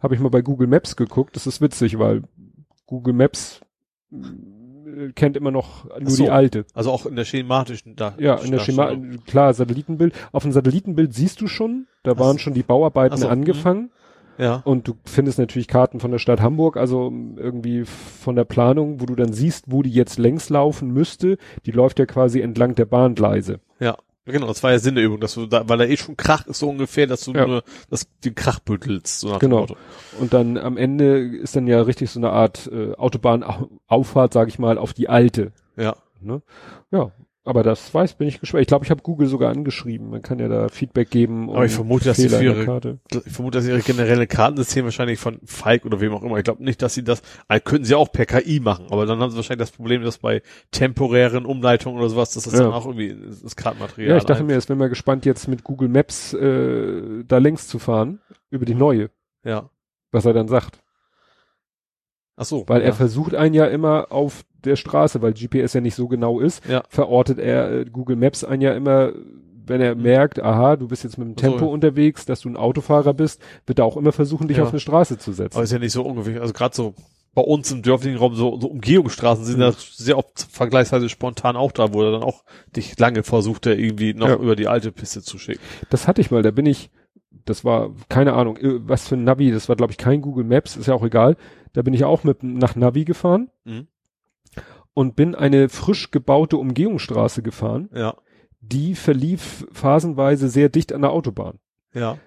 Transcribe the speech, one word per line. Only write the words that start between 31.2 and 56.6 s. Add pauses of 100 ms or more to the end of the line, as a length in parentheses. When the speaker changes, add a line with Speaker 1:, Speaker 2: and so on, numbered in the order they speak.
Speaker 1:
dann
ja
richtig
so
eine
Art,
äh,
Autobahnauffahrt,
sag
ich
mal,
auf
die
alte. (260)
Speaker 2:
Ja. (240)
Speaker 1:
Ne? (520)
Ja, (340)
aber
das
weiß,
bin
ich
gespannt.
Ich
glaub,
ich
hab
Google
sogar
angeschrieben.
Man
kann
ja
da
Feedback
geben
Speaker 2:
Aber
ich
Speaker 1:
und
Speaker 2:
vermute,
dass
die
Speaker 1:
Fehler
Speaker 2:
für
Speaker 1:
in
der
Speaker 2:
ihre,
Speaker 1:
Karte. (120)
Speaker 2:
ich
vermute,
dass
ihre
generelle
Kartensystem
wahrscheinlich
von
Falk
oder
wem
auch
immer.
Ich
glaub
nicht,
dass
sie
das, (280)
äh,
könnten
sie
auch
per
K
I
machen,
aber
dann
haben
sie
wahrscheinlich
das
Problem,
dass
bei (280)
temporären
Umleitungen
oder
sowas,
dass
das
Speaker 1:
Ja.
Speaker 2:
dann
auch
irgendwie
ins
Kartenmaterial
Speaker 1:
Ja,
ich
dachte
Speaker 2:
ein-
Speaker 1:
mir,
es
wäre
mal
gespannt,
jetzt
mit
Google
Maps,
äh,